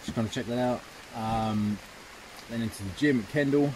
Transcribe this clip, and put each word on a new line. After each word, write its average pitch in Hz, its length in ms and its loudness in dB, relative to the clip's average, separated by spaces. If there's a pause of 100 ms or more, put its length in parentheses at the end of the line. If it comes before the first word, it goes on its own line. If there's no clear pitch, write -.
Just - 120 -6
kinda 110 140 2
check 120 180 -4
that 117 100 0
out. 123 240 2 (340)
Um, 110 640 2 (720)
then 117 120 -2
into 107 220 -4
the 98 140 -4
gym 143 220 6
at 101 120 -4
Kendal. 143 440 4